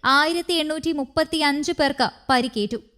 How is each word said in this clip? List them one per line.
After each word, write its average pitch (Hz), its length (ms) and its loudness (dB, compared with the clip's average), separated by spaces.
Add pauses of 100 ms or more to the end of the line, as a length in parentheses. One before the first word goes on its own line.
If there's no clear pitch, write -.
(160)
ആയിരത്തി 339 460 0
എണ്ണൂറ്റി 311 360 -2
മുപ്പത്തിയഞ്ച് 302 800 -2
പേർക്ക് 277 300 2 (220)
പരിക്കേറ്റു. 220 480 0 (200)